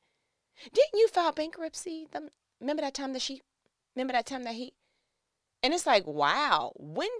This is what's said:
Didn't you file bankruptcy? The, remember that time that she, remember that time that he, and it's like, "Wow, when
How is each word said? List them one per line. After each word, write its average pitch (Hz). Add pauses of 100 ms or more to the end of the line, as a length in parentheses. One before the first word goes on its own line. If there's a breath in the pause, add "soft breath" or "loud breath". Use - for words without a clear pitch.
(720 loud breath)
Didn't 523
you 453
file 339
bankruptcy? 320
The, 302 (320)
remember 302
that 277
time 269
that 262
she, 269 (520)
remember 254
that 240
time 262
that 233
he, 247 (880)
and 254
it's 339
like, 208
"Wow, 156
when 190 (120)